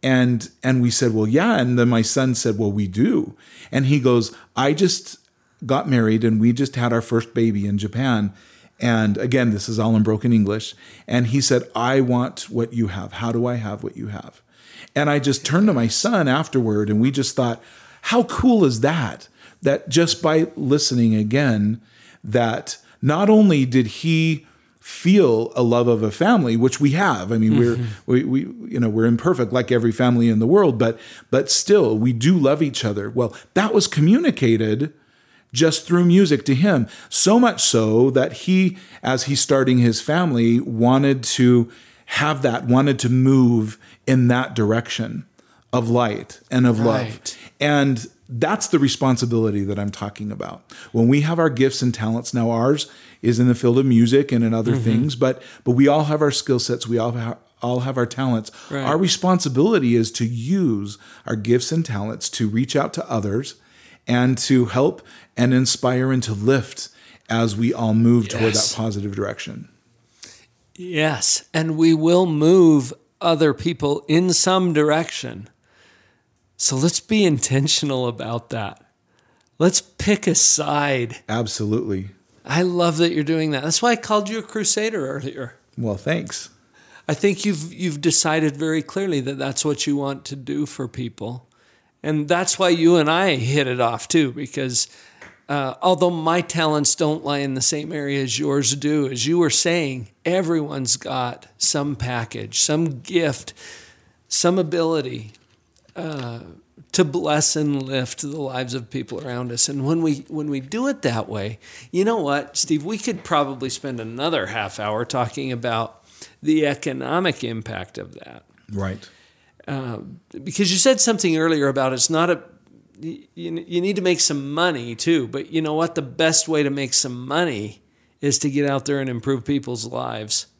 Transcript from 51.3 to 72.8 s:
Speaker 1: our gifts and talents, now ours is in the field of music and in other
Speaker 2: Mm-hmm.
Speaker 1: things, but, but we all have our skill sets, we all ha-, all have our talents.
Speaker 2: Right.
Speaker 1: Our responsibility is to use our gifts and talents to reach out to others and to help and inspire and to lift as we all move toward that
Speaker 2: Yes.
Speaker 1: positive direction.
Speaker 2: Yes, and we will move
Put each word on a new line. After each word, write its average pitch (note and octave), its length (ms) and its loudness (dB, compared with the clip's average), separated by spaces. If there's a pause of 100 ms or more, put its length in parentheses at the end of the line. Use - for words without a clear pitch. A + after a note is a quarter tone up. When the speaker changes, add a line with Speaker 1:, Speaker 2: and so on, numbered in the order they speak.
Speaker 1:
our D#3+ 100 4
gifts C3 320 0
and B2 120 0
talents, A2+ 400 -4
now A#2 160 0
ours B2+ 380 0 (340)
is A#2 180 2
in B2 80 6
the B2 80 4
field B2 220 2
of C3+ 80 2
music B2+ 460 4
and A#2 120 2
in A2+ 100 0
other A2+ 200 0
Speaker 2:
Mm-hmm. A#2+ 100 -2
Speaker 1:
things, A#2+ 320 0
but, C3 260 0 (220)
but B2 80 0
we C3+ 160 6
all D3 180 4
have D3+ 180 0
our C#3+ 80 2
skill C3 280 0
sets, A#2+ 280 -4
we A#2 100 -2
all A#2 140 -2
ha-, A#2 260 -6 (240)
all B2 200 -2
have B2+ 160 -6
our B2 100 0
talents. A#2+ 440 -4 (200)
Speaker 2:
Right. C#3 120 -6
Speaker 1:
Our C#3+ 140 0
responsibility E3+ 1000 2
is A2+ 180 2
to A#2 120 -2
use A#2 720 -2 (280)
our A2+ 100 -4
gifts A#2 360 0
and D#3+ 140 -2
talents G#2+ 460 -6
to A2+ 160 -2
reach A#2+ 280 -2
out C#3 200 -2
to - 140 -8
others A2 460 -4 (520)
and B2 320 2
to B2+ 260 2
help B2+ 360 0 (360)
and B2 160 2
inspire B2+ 580 0
and B2+ 120 0
to A2 100 -6
lift A2+ 560 -2 (400)
as A2+ 260 0
we A#2 180 0
all A2+ 200 -2
move A2+ 340 4
toward A2+ 260 0
that - 20 -2
Speaker 2:
Yes. - 200 0
Speaker 1:
positive G2+ 400 -6
direction. - 540 -8 (1080)
Speaker 2:
Yes, D#3 800 -2
and D#3+ 240 -2
we E3 160 6
will E3+ 320 4
move D#3 680 4 (280)